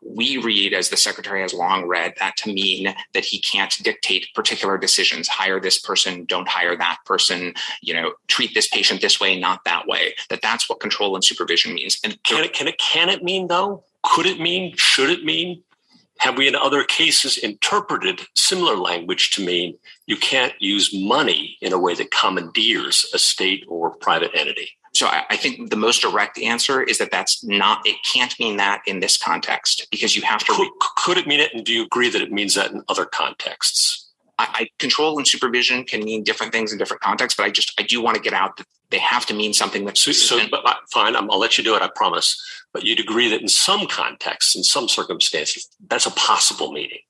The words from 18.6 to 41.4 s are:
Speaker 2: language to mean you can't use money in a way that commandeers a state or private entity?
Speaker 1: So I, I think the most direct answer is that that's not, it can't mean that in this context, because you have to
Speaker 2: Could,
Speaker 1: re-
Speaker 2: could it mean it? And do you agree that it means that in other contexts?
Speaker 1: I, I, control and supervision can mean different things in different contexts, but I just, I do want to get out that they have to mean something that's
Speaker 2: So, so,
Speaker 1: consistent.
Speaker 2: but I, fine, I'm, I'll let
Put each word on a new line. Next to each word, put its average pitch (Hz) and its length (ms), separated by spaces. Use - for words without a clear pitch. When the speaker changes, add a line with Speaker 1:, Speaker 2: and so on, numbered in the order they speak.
Speaker 2:
language 87 540
to 98 140
mean 87 320
you 107 100
can't 127 440
use 101 340
money 95 680
in 90 120
a 92 60
way 90 160
that - 140
commandeers 92 1040
a - 60
state 95 480
or 82 300
private 85 360
entity? 73 360
Speaker 1:
So 123 140
I, - 220
I - 60
think 120 340
the - 60
most 110 260
direct 104 380
answer 117 420
is - 160
that 101 140
that's - 320
not, 101 420
it 107 120
can't 127 280
mean 110 160
that 101 320
in 95 140
this - 160
context, - 760
because - 240
you - 60
have 110 240
to - 80
Speaker 2:
Could, 185 80
Speaker 1:
re- 185 100
Speaker 2:
could 175 200
it 156 100
mean 147 140
it? 156 120
And 110 120
do 113 80
you 113 100
agree 120 260
that 104 120
it - 100
means 98 240
that 98 160
in 101 160
other 95 180
contexts? - 1040
Speaker 1:
I, 113 160
I, 117 160
control 151 380
and 135 100
supervision 123 560
can 107 220
mean 110 180
different 110 300
things 110 180
in 104 60
different 101 240
contexts, 113 340
but 101 100
I 104 40
just, - 280
I 107 60
do 117 180
want 113 140
to 104 60
get 101 120
out 95 220
that - 100
they 98 80
have - 260
to - 80
mean 107 180
something 101 320
that's 101 160
Speaker 2:
So, 147 140
so, - 240
Speaker 1:
consistent. 110 140
Speaker 2:
but - 140
I, 123 120
fine, 113 280
I'm, 104 120
I'll 101 100
let 113 180